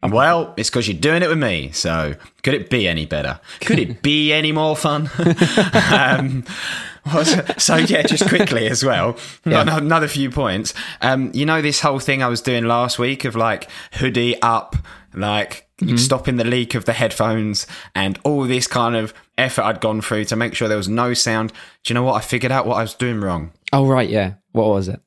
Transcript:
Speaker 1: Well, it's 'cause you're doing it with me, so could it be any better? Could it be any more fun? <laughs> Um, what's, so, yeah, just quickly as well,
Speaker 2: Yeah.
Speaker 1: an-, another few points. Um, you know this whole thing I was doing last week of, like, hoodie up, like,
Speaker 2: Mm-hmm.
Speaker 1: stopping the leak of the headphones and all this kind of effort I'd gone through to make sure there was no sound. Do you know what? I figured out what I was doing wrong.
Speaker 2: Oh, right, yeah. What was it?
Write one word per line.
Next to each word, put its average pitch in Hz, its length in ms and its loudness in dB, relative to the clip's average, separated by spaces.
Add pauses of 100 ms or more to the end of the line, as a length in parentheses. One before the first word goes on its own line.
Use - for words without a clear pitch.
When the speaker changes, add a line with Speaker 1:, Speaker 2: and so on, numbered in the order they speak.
Speaker 1:
Well, 131 560 2
it's 110 140 -2
'cause 117 160 -2
you're 98 100 -4
doing 156 240 2
it 175 80 2
with 160 80 2
me, 90 340 0
so 80 440 -2 (260)
could 135 140 2
it 104 160 -4
be 113 160 2
any 80 180 0
better? 71 340 -4 (220)
Could - 160 2
it 135 240 -2
be 151 320 2
any 156 180 0
more 156 240 0
fun? 147 400 -2
<laughs> - 40 -8 (760)
Um, 131 520 2 (580)
what's, 160 600 0
so, 165 120 4
yeah, 165 280 4
just 165 240 2
quickly 143 400 2
as 117 160 0
well, 113 320 2 (300)
Speaker 2:
Yeah. 156 160 2
Speaker 1:
an-, 143 80 2
another 156 380 2
few 139 240 -2
points. 110 420 -2 (280)
Um, 131 320 0
you 139 120 0
know 160 160 2
this 147 200 0
whole 147 180 0
thing 135 240 0
I 127 40 2
was 117 140 -2
doing 123 240 0
last 120 320 0
week 131 280 -2
of, 117 100 -4
like, 113 340 -2 (240)
hoodie 120 480 0
up, 117 340 0 (380)
like, 104 460 -4 (220)
Speaker 2:
Mm-hmm. 139 160 2
Speaker 1:
stopping 127 400 0
the 117 80 0
leak 120 300 -2
of 110 100 -4
the 117 80 0
headphones 110 720 -2 (300)
and 95 280 -2
all 147 200 2
this 127 240 0
kind 117 280 0
of 110 160 -4 (280)
effort 127 240 0
I'd 104 180 0
gone 107 200 0
through 107 240 -2
to 110 100 -2
make 113 180 -2
sure 113 160 -2
there 107 80 0
was 98 100 -4
no 120 260 0
sound. 110 380 0 (320)
Do - 80 -4
you 117 40 0
know 120 80 2
what? 127 100 2
I 110 80 0
figured 123 320 -2
out 131 140 0
what 120 80 0
I 113 80 0
was 110 100 -6
doing 120 260 -2
wrong. 87 320 -4 (220)
Speaker 2:
Oh, 139 140 4
right, 131 200 2
yeah. 101 260 0 (200)
What 110 160 4
was 98 180 2
it? 95 200 -8